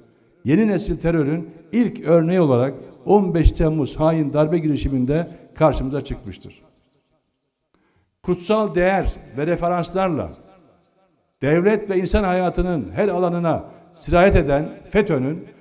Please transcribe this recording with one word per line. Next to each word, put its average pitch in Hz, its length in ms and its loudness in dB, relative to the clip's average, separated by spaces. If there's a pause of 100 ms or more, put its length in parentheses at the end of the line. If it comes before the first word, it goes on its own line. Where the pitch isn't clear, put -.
(440)
yeni 180 220 2
nesil 202 300 -4
terörün 165 540 -2 (220)
ilk 226 340 -2
örneği 170 340 2
olarak 131 340 2 (300)
on 185 300 2
beş 156 180 6
Temmuz 156 440 -2
hain 156 360 0
darbe 151 260 2
girişiminde 143 680 -2 (260)
karşımıza 139 500 0
çıkmıştır. - 580 -14 (1600)
Kutsal 185 520 -2
değer 180 400 0 (220)
ve 147 100 -4
referanslarla 170 840 -2 (1120)
devlet 202 480 2
ve 185 80 -2
insan 196 260 0
hayatının 180 680 -2
her 190 180 0
alanına 175 560 -2 (280)
sirayet 175 440 4
eden 147 320 2 (220)
fetönün 165 540 0 (160)